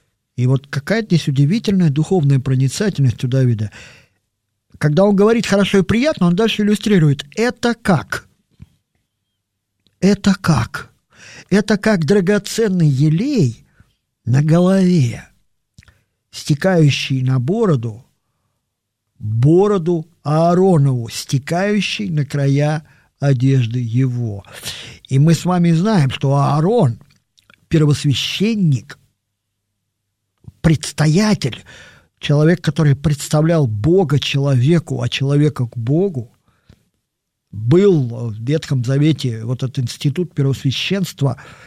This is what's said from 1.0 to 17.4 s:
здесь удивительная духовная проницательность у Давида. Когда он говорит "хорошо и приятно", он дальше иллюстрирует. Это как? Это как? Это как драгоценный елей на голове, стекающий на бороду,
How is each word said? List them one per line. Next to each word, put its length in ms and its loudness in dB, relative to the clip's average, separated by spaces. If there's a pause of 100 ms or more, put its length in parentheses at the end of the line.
здесь 260 0
удивительная 640 0
духовная 500 0
проницательность 840 -2
у 40 -4
Давида. 420 0 (1080)
Когда 260 2
он 100 4
говорит 320 2
"хорошо 320 0
и 40 4
приятно", 460 0
он 80 2
дальше 260 0
иллюстрирует. 640 2 (100)
Это 380 -2
как? 520 -4 (1700)
Это 400 2
как? 540 -2 (560)
Это 260 2
как 300 0
драгоценный 800 0
елей 800 0 (580)
на 180 2
голове, 840 2 (1040)
стекающий 920 0
на 160 0
бороду, 680 -2 (1120)